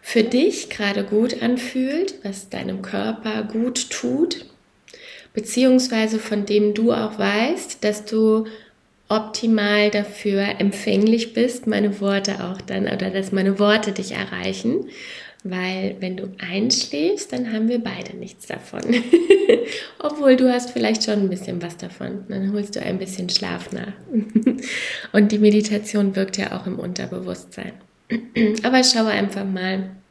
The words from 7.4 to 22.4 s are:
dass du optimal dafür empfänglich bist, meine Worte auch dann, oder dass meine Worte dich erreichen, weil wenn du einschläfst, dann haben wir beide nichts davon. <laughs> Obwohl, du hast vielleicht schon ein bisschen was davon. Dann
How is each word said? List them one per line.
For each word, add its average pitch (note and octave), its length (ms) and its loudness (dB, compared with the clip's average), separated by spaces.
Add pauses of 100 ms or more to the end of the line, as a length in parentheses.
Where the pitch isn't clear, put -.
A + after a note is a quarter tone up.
dass G#3 220 0
du A3 420 4 (640)
optimal G#3+ 840 2
dafür G3+ 540 0 (140)
empfänglich G#3+ 760 2
bist, A#3+ 340 0
meine G3+ 340 0
Worte G3 440 0
auch F#3+ 160 -8
dann, F#3+ 260 -4
oder F#3+ 240 -2
dass F#3+ 220 -4
meine F#3+ 260 2
Worte G#3 340 2
dich F#3+ 200 -8
erreichen, G2 760 -4 (540)
weil F#3 580 -4
wenn F#3 180 -6
du F#3+ 100 -8 (100)
einschläfst, B3+ 960 -2
dann B3 200 -4
haben A3 160 0
wir A#3+ 100 0
beide F#3+ 380 -8
nichts - 300 -16
davon. - 360 -10
<laughs> A#3+ 200 2 (960)
Obwohl, D4 380 4
du B3+ 160 6
hast B3 180 -2
vielleicht A3 340 0
schon G#3 160 0
ein G3 100 2
bisschen F#3 320 -6
was E3+ 160 -10
davon. F#3+ 500 -10
Dann G3 240 -2